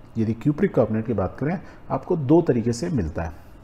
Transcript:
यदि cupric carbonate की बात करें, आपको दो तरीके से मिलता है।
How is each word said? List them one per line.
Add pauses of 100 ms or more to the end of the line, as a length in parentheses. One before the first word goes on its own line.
(180)
यदि
cupric
carbonate
की
बात
करें, (320)
आपको
दो
तरीके
से
मिलता
है। (320)